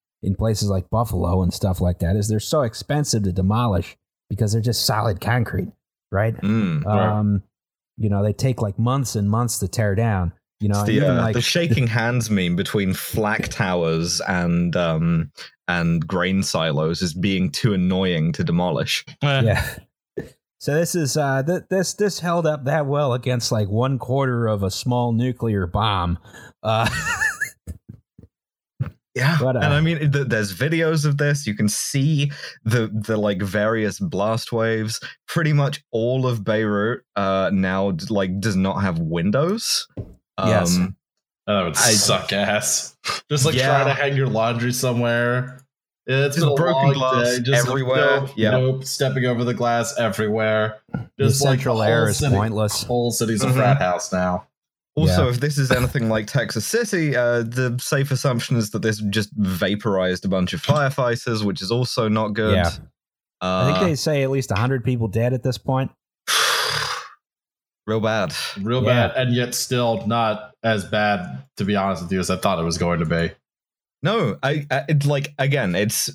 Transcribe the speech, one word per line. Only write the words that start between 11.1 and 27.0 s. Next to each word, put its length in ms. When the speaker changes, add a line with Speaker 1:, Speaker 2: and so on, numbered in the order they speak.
Speaker 2:
uh, 120
Speaker 1:
like, 100
Speaker 2:
the 80
shaking 460
hands 420
meme 260
between 380
flak 540
towers 800
and, 480
um, 560
and 380
grain 380
silos 580
is 140
being 360
too 220
annoying 600
to 100
demolish. 600
Speaker 3:
Eh. 180
Speaker 1:
Yeah. 340
So 120
this 200
is, 220
uh, 280
th-, 260
this, 240
this 260
held 260
up 200
that 200
well 280
against, 360
like, 200
one 280
quarter 500
of 140
a 80
small 440
nuclear 520
bomb. 540
Uh, 320
<laughs> 760